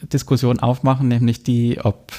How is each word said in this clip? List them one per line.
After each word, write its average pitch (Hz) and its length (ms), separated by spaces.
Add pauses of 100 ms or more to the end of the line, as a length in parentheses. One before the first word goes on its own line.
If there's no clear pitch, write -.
(120)
Diskussion 127 480
aufmachen, 131 480
nämlich 120 360
die, 120 380
ob, - 380